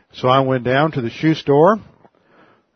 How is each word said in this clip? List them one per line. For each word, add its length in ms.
So 160
I 120
went 240
down 280
to 80
the 100
shoe 240
store 460